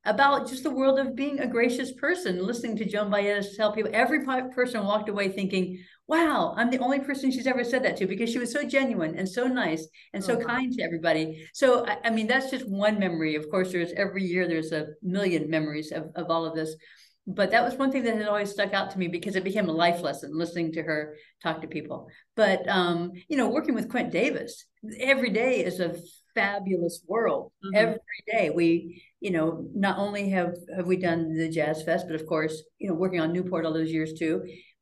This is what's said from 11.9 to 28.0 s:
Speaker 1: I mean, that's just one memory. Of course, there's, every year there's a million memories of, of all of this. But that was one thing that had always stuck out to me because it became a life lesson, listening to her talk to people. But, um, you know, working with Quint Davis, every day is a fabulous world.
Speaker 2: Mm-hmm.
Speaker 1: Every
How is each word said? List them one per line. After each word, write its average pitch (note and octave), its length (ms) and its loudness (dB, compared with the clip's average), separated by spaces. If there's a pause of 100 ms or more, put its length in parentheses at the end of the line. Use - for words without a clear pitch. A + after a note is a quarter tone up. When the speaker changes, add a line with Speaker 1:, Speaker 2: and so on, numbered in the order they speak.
Speaker 1:
I A#3 60 2
mean, A3 160 0
that's C4+ 240 2
just B3 160 -4
one G3+ 320 2
memory. D#3+ 360 0
Of D3+ 160 -4
course, F#3 220 0
there's, F3 200 -2
every G3 320 -2
year F3+ 240 2
there's D#3+ 240 -2
a D#3 140 -2 (160)
million F3+ 480 0
memories D3+ 420 -2
of, D#3+ 120 -6 (100)
of E3 160 -4
all E3 160 2
of D#3+ 80 -6
this. D#3+ 200 -4 (520)
But G3 240 0
that A#3 120 6
was B3 120 0
one C4+ 180 0
thing B3+ 120 -2
that A3+ 120 0
had G#3 100 -2
always G#3 240 0
stuck G3 220 -2
out G3 200 -2
to F#3+ 60 -6
me F3+ 100 0
because F#3 280 -4
it F3 80 0
became F#3+ 240 0
a D#3 40 0
life E3+ 280 4
lesson, C#3+ 320 -6
listening E3 400 -2
to E3 100 -4
her D3+ 320 -4 (280)
talk D#3+ 180 -2
to D#3+ 80 -12
people. D3+ 400 -10 (280)
But, F#3+ 300 4
um, F3 460 2 (160)
you D4+ 80 0
know, A3+ 140 2
working C#4+ 240 0
with - 160 -4
Quint B3 200 -2
Davis, A#3 540 -2 (340)
every B3+ 300 2
day A3 340 2
is E3+ 160 -2
a E3+ 160 -2 (400)
fabulous F#3+ 720 -2
world. F#3 460 -2 (100)
Speaker 2:
Mm-hmm. F#3+ 140 -2
Speaker 1:
Every A3+ 240 4 (260)